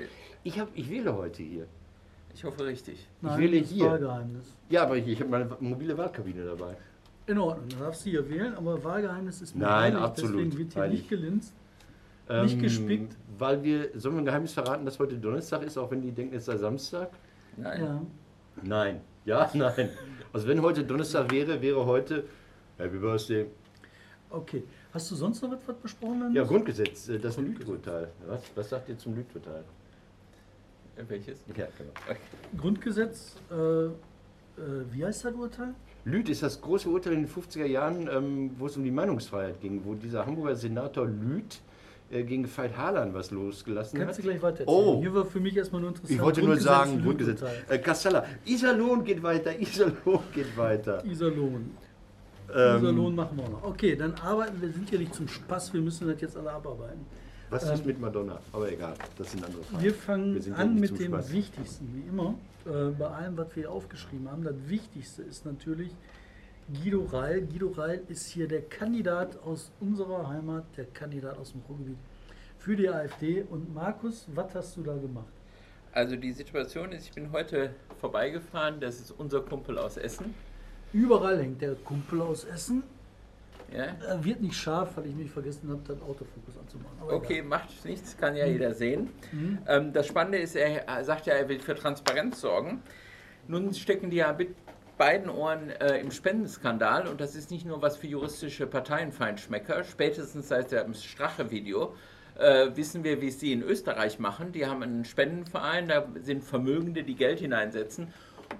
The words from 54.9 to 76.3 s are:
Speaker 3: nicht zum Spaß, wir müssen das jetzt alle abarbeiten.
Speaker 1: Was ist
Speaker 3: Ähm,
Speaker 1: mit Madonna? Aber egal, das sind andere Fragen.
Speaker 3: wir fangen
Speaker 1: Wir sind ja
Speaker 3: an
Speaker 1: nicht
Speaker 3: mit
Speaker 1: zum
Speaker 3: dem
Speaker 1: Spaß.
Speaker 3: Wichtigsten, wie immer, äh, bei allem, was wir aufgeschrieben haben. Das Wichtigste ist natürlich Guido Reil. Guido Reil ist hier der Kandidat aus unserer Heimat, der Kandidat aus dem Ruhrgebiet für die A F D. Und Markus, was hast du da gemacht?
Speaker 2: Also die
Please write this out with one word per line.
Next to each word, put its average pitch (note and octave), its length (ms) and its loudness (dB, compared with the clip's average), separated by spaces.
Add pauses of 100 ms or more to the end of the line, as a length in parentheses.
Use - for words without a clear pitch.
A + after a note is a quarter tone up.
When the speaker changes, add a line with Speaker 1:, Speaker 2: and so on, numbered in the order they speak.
Speaker 3:
nicht E3 160 0
zum D3+ 140 -4
Spaß, - 460 -6
wir E3 80 2
müssen E3 260 -2
das D#3 120 0
jetzt D#3 160 -6
alle D#3 160 -6
abarbeiten. C3 540 -8 (460)
Speaker 1:
Was C3 120 0
ist D3+ 180 2
Speaker 3:
Ähm, - 60 -4
Speaker 1:
mit B2+ 120 0
Madonna? G2+ 400 -2 (140)
Aber G#2+ 180 0
egal, E2 220 -6 (240)
das F2+ 140 -8
sind F#2+ 140 -6
andere F2 180 -8
Fragen. E3+ 200 -2
Speaker 3:
wir G#3 100 6
fangen G3 400 0
Speaker 1:
Wir G3 80 0
sind G3 120 -4
ja E3 100 -4
Speaker 3:
an A3+ 80 6
Speaker 1:
nicht G#3+ 100 6
Speaker 3:
mit G3 80 4
Speaker 1:
zum G3 80 -4
Speaker 3:
dem F3+ 160 -2
Speaker 1:
Spaß. C3 180 -2
Speaker 3:
Wichtigsten, D3+ 600 -4
wie C#3 160 -8
immer, F#3+ 240 0 (320)
äh, C#3+ 320 0
bei D3 100 -2
allem, E3 300 -6
was E3 180 -4
wir D#3 160 -6
aufgeschrieben C#3 600 -10
haben. D#3+ 120 -6
Das D3 120 -2 (120)
Wichtigste F#3 540 -6
ist - 240 -14
natürlich D#3+ 460 -6 (920)
Guido F#3+ 220 2
Reil. D3 360 0
Guido F3 280 -2
Reil F3+ 380 -2
ist - 200 -10
hier E3 200 -2
der D3+ 140 -2
Kandidat F#3 840 -2
aus D#3+ 360 -6
unserer F#3+ 500 -2
Heimat, D#3 360 -4 (120)
der C3 80 -6
Kandidat C#3 540 -8
aus C3+ 140 -14
dem B2+ 140 -10
Ruhrgebiet C3+ 300 -10 (640)
für G#3 160 0
die G3 120 4
A E3 180 0
F - 120 -8
D. F3 320 0
Und E3 240 -8
Markus, G#3 640 -6
was F#3+ 180 -4
hast F3+ 240 -8
du E3+ 60 -8
da D3 120 -4
gemacht? B2+ 300 -8 (640)
Speaker 2:
Also B2 240 0
die B2+ 160 -6